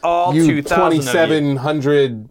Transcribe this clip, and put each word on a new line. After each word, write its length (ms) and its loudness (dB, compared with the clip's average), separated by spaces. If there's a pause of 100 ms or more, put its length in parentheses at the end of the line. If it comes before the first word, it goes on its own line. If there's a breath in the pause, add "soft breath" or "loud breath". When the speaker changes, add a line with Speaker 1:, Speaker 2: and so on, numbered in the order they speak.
Speaker 1:
all 300 0
Speaker 2:
you 120 4
Speaker 1:
two 140 0
thousand 240 0
of 80 2
you. 80 0
Speaker 2:
twenty-seven 560 0
hundred 720 -2